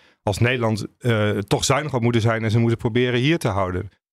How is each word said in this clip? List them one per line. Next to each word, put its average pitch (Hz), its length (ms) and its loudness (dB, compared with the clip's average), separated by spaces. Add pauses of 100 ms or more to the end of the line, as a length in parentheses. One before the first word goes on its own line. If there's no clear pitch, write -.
(220)
als 101 160 -2
Nederland, 113 460 0 (140)
eh, 107 320 0
toch 104 340 -2
zuinig 139 300 0
op 120 80 0
moeten 120 180 2
zijn 113 240 0
en 113 60 0
ze 113 80 2
moeten 117 200 2
proberen 123 420 0
hier 156 180 2
te 135 100 -2
houden. 95 420 -4 (220)